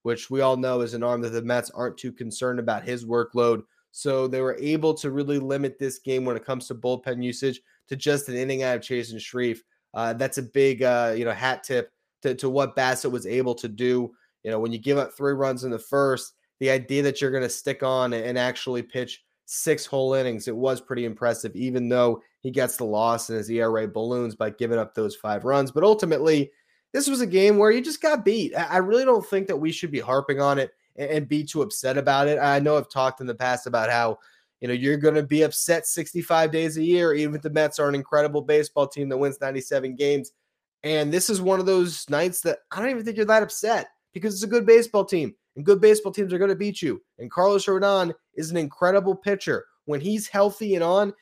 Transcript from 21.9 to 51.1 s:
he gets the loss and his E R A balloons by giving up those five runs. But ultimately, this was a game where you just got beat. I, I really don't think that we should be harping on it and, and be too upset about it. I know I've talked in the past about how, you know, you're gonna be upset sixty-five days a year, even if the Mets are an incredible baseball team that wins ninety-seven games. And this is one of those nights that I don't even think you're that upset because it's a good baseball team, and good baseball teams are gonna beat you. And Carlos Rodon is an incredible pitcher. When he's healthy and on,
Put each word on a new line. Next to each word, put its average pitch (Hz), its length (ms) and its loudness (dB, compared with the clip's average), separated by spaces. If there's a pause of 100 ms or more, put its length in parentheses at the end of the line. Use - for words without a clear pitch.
he 131 100 -8
gets 127 260 -2
the 123 80 -6
loss 110 440 0
and 113 100 -4
his 104 100 -6
E 117 120 -2
R 113 180 2
A 110 80 -2
balloons 113 480 -4
by 107 160 -4
giving 117 260 -2
up 110 200 -4
those 104 180 -2
five 104 300 -6
runs. 135 260 2
But 156 140 2
ultimately, 160 640 4 (420)
this 277 140 -2
was 269 140 0
a 226 80 0
game 196 300 6
where 214 120 8
you 240 100 4
just 294 220 -6
got 302 220 2
beat. 202 320 0
I, 170 80 0
I 160 140 -2
really 214 260 2
don't 240 200 4
think 196 220 -2
that 185 100 -2
we 156 140 -2
should 165 220 -6
be 127 80 -4
harping 135 400 0
on 139 180 2
it 131 140 -2 (240)
and, 143 140 -6
and 151 180 -2
be 147 140 0
too 147 200 -4
upset 131 360 -2
about 139 300 2
it. 147 100 2
I 143 220 4
know 151 160 4
I've 143 120 -2
talked 131 320 0
in 127 60 -8
the 120 80 -4
past 127 320 -2
about 117 240 0
how, 117 280 2 (420)
you 123 80 -4
know, 123 60 0
you're 135 220 0
gonna 151 260 4
be 147 200 2
upset - 440 0
sixty-five 165 640 0
days 160 240 -2
a 160 80 -2
year, 170 300 4
even 147 200 0
if 147 80 -8
the 156 80 -6
Mets 151 280 2
are 147 100 2
an 143 60 0
incredible 147 480 0
baseball 147 440 2
team 143 220 -6
that 131 80 -4
wins 139 240 -2
ninety-seven 135 560 -4
games. 143 360 0 (500)
And 151 300 0
this 185 180 0
is 196 100 0
one 190 200 2
of 185 60 -2
those 180 440 0
nights 175 320 0
that 165 160 0 (120)
I 185 100 -8
don't 247 100 -2
even 233 140 -4
think 220 120 -6
you're 214 100 2
that 220 160 6
upset 208 460 -2 (240)
because 196 220 -4
it's 190 100 -6
a - 20 -4
good 214 200 2
baseball 226 380 6
team, 160 300 -2 (220)
and 143 80 -10
good 196 160 6
baseball 214 320 6
teams 196 200 -2
are 180 60 0
gonna 196 160 2
beat 196 280 -4
you. 123 200 -2 (160)
And 117 120 -12
Carlos 196 360 2
Rodon 190 460 2 (220)
is 160 160 -8
an 170 80 -2
incredible 185 580 2
pitcher. 190 480 -2 (220)
When 147 140 -4
he's 202 280 -4
healthy 202 460 0
and 170 100 2
on, 202 380 2